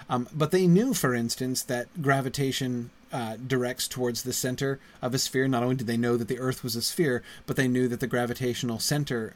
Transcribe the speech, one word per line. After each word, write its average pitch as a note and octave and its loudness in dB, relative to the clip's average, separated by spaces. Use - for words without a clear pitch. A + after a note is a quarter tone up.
um, B2 -2
but D3+ 0
they F#3 4
knew, G#3 6
for B2+ 2
instance, B2 -2
that B2 -6
gravitation, C3 0
uh, A2+ -4
directs B2 -2
towards A#2+ -2
the B2+ -4
center C3+ -2
of C3 -2
a C3 2
sphere. C3+ 2
Not B2 2
only B2+ 2
did A#2+ -4
they A#2 0
know A#2+ 2
that A#2 -2
the B2+ -2
Earth B2+ -2
was A#2 -4
a A#2 -4
sphere, C3 2
but B2+ -2
they C3 2
knew B2+ 2
that A#2+ -2
the B2+ 0
gravitational A#2+ -2
center, C3+ -2